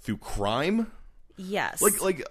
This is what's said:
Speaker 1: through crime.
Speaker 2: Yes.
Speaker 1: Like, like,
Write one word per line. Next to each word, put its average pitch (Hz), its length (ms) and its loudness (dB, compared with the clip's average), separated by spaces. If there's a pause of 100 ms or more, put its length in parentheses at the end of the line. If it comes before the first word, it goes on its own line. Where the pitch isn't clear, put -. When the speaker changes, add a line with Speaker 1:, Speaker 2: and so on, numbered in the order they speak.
Speaker 1:
through 107 160 -2
crime. 147 760 0 (460)
Speaker 2:
Yes. 185 440 -4
Speaker 1:
Like, 202 200 4
like, 180 300 2